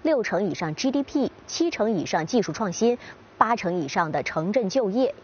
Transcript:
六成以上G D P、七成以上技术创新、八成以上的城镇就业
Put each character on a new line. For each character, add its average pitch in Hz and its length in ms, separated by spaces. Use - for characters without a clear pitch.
六 294 200
成 190 260
以 143 60
上 156 180
G 254 160
D 277 140
P、 277 260
七 339 220
成 226 220
以 175 140
上 165 200
技 233 160
术 165 120
创 196 180
新、 240 260
八 226 200
成 180 200
以 143 120
上 170 200
的 147 140
城 170 300
镇 220 160
就 233 200
业 240 240